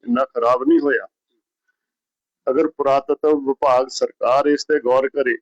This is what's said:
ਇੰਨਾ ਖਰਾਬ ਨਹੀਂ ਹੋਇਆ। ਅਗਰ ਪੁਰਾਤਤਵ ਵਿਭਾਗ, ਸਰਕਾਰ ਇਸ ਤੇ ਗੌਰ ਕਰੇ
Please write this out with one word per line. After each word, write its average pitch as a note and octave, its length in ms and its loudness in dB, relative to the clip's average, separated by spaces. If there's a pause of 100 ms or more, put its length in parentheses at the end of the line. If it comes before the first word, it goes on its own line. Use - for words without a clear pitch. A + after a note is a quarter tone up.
ਇੰਨਾ B2 160 0
ਖਰਾਬ B2 440 0
ਨਹੀਂ E3 120 4
ਹੋਇਆ। C3 260 -2 (1400)
ਅਗਰ D3+ 180 0
ਪੁਰਾਤਤਵ C#3+ 680 0
ਵਿਭਾਗ, C3+ 520 0
ਸਰਕਾਰ C3 580 -2
ਇਸ D3 180 0
ਤੇ D3+ 160 -2
ਗੌਰ B2+ 280 0
ਕਰੇ B2+ 340 -2